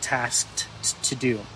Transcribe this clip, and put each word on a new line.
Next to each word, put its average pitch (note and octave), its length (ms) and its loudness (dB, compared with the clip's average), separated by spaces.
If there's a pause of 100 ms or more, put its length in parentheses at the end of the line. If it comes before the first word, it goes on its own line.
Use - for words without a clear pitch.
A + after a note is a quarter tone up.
tasked - 680 0 (160)
t-, - 180 0
to - 140 2
do. A#2+ 240 4 (160)